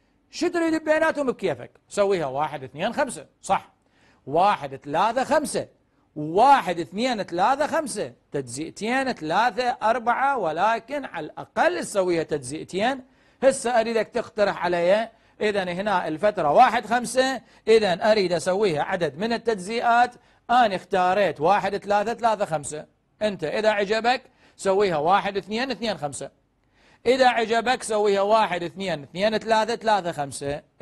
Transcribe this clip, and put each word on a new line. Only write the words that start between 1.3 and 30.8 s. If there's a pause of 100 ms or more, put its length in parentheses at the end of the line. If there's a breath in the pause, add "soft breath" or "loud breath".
سويها
واحد،
اثنين،
خمسة، (160)
صح، (540 soft breath)
واحد،
ثلاثة،
خمسة، (480)
واحد،
اثنين،
ثلاثة،
خمسة، (200)
تجزئتين،
ثلاثة،
أربعة،
ولكن
على
الأقل
تسويها
تجزئتين. (420 soft breath)
هسه
أريدك
تقترح
علي، (320 soft breath)
إذن
هنا
الفترة
واحد
خمسة، (280 soft breath)
إذن
أريد
أسويها
عدد
من
التجزئات، (360 soft breath)
أنا
اختاريت
واحد
ثلاثة
ثلاثة
خمسة، (360)
أنت
إذا
عجبك (340 soft breath)
سويها
واحد
اثنين
اثنين
خمسة، (760 soft breath)
إذا
عجبك
سويها
واحد
اثنين
اثنين
ثلاثة
ثلاثة
خمسة. (200)